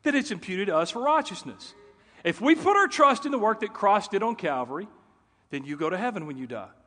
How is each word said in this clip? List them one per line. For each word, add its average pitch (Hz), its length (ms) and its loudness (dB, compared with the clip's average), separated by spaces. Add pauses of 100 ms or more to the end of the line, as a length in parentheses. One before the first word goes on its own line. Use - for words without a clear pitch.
then 285 140 2
it's 262 160 -2
imputed 185 340 -4
to 170 100 0
us 165 140 2
for 233 120 -6
righteousness. 262 720 -2 (500)
If 170 160 0
we 294 160 4
put 392 200 2
our 403 120 6
trust 277 380 4
in 285 60 -2
the 269 60 0
work 220 220 2
that 208 120 -6
Christ 202 380 2
did 196 140 0
on 226 100 0
Calvary, 143 540 -4 (640)
then 139 140 -8
you 147 120 -8
go 156 120 -2
to 180 80 -2
heaven 208 300 -4
when 143 100 -10
you 131 100 -10
die. 110 220 -10 (180)